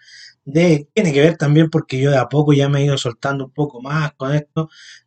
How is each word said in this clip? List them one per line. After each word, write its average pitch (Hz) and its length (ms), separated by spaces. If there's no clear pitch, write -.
De, 151 500
tiene 180 180
que 139 80
ver 160 160
también 156 320
porque 147 320
yo 143 120
de 135 60
a 117 100
poco 147 240
ya 139 160
me 143 120
he 139 40
ido 143 120
soltando 135 500
un 135 40
poco 147 320
más 147 320
con 135 180
esto. 151 360